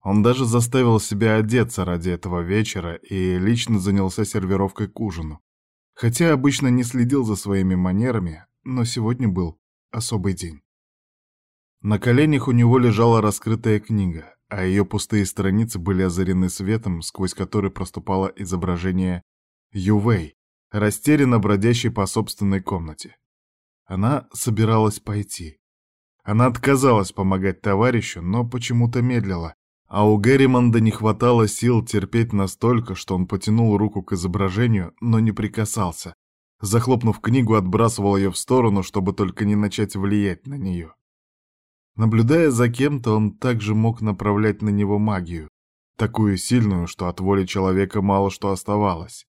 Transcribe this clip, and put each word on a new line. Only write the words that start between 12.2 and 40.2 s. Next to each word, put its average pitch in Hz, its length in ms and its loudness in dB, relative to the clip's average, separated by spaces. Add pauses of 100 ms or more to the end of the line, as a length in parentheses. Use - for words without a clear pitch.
у 135 40 0
него 120 280 6
лежала 117 420 4
раскрытая 107 580 0
книга, 90 540 -4 (140)
а 98 160 -6
ее 95 220 2
пустые 101 420 -2
страницы 98 500 -2
были 92 240 -2
озарены 92 480 0
светом, 95 540 -4
сквозь - 320 -6
который 98 340 -2
проступало 95 680 -4
изображение 90 840 -2 (500)
Ювей, 101 640 0 (360)
растерянно 120 680 2
бродящей 107 520 2
по 104 140 -2
собственной 98 560 -2
комнате. 82 560 -10 (720)
Она 101 440 -2
собиралась 110 680 0
пойти. 101 580 -10 (680)
Она 107 220 4
отказалась 123 680 2
помогать 95 500 -2
товарищу, 107 600 0
но 113 260 -2
почему-то 120 540 0
медлила, 98 540 -2 (320)
а 104 200 2
у 107 120 4
Герримонда 123 600 4
не 110 120 4
хватало 110 560 2
сил 117 360 0
терпеть 113 480 -2
настолько, 107 600 0
что 92 220 -6
он 90 100 0
потянул 107 520 2
руку 101 260 -2
к - 100 -6
изображению, 95 880 0
но 113 180 2
не 110 120 2
прикасался. 104 840 -6 (480)
Захлопнув 117 580 0
книгу, 110 360 2
отбрасывал 101 600 2
ее 98 160 2
в - 60 -8
сторону, 113 460 2
чтобы 95 300 -4
только 98 320 -2
не 104 100 2
начать 104 400 -2
влиять 98 500 -2